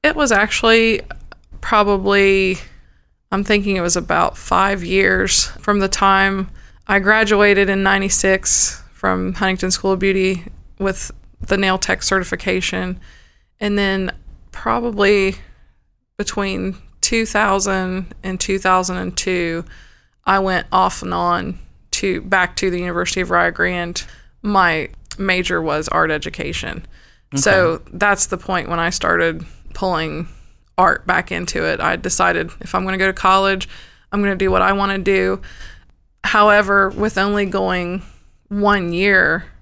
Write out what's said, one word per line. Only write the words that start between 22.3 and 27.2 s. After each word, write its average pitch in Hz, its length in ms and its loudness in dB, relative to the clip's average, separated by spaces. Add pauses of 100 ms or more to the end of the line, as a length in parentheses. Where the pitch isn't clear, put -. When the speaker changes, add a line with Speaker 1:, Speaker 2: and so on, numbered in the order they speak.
Speaker 1:
to 190 140 0
the 175 100 -4
University 175 420 -4
of 180 80 -4
Rio 175 200 2
Grande. 175 540 -4 (380)
My 180 480 2 (260)
major 180 460 -2
was 151 260 -2
art 160 220 0
education. 151 720 -6 (480)